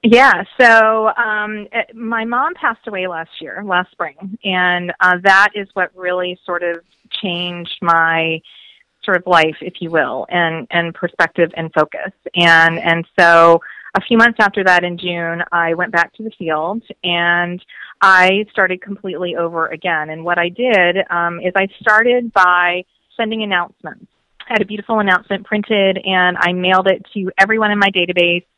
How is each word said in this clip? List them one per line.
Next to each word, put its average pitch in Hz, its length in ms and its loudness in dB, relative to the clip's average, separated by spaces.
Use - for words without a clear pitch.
Yeah. 233 380 6
So, 220 560 6
um, 214 540 -6
eh, 226 120 -6
my 226 300 -6
mom 262 300 -4
passed 233 340 -8
away 190 180 -8
last 165 240 -10
year, 151 240 -14
last 180 280 -2
spring, 180 520 -12
and, 180 560 -2
uh, 180 220 2
that 196 320 4
is 202 200 -10
what 180 220 -4
really 180 480 -6
sort 175 180 -6
of 170 160 -4
changed 175 720 -8
my 165 580 0
sort 190 120 0
of 175 100 -4
life, 160 340 2
if 175 200 -12
you 165 100 -8
will, 131 380 -4
and, 165 420 -4
and 170 240 -4
perspective 170 640 -2
and 165 160 -8
focus. - 400 -4
And, 165 440 4
and 170 280 -2
so 170 420 6
a 190 60 0
few 233 160 -2
months 226 240 4
after 196 240 0
that 180 200 4
in 175 140 -6
June, 170 440 -6
I 165 220 0
went 175 180 -6
back 170 220 0
to - 80 -16
the 220 80 -10
field 165 520 -6
and 175 580 -2
I 190 500 4
started 185 300 -2
completely 180 560 -8
over 170 320 -4
again. 160 420 -6
And 160 140 -12
what 175 140 -2
I 175 100 -2
did, 185 480 2
um, 170 300 -4
is 180 140 -4
I 196 140 0
started 233 520 2
by 180 520 2
sending 220 260 -4
announcements. 180 640 -6
I - 140 -8
had 214 80 2
a - 20 0
beautiful 208 360 -4
announcement 196 460 -2
printed 202 580 -2
and 180 360 0
I 175 120 0
mailed 185 360 0
it - 160 -2
to 190 240 -6
everyone 220 320 2
in 208 80 0
my 196 120 2
database 175 540 -2